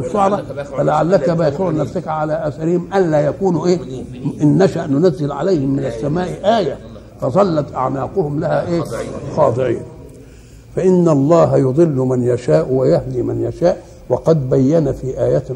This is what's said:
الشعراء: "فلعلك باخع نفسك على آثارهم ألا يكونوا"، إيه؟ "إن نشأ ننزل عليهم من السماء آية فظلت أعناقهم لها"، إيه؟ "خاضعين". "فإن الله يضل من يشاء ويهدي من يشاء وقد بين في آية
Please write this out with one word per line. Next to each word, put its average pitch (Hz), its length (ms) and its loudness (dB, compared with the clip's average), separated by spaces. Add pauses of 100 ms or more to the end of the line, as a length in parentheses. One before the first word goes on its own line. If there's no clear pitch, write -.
الشعراء: 190 640 -2
"فلعلك 151 640 0
باخع 165 400 0
نفسك 156 380 -4
على 156 400 -4
آثارهم 170 460 -2
ألا 156 320 2
يكونوا"، 170 400 0
إيه؟ 180 120 2 (640)
"إن 147 200 6
نشأ 175 240 0
ننزل 143 460 0
عليهم 139 440 0
من 135 80 -4
السماء 156 760 -2
آية 156 200 -2 (420)
فظلت 156 540 0
أعناقهم 139 680 -2
لها"، 156 260 -2
إيه؟ 170 160 -2 (540)
"خاضعين". 127 460 2 (960)
"فإن 180 320 4
الله 147 500 4
يضل 139 360 2
من 127 280 0
يشاء 127 500 2
ويهدي 127 500 0
من 117 180 -2
يشاء 117 460 -2 (220)
وقد 131 420 0
بين 139 420 2
في 131 320 -6
آية 135 200 0 (120)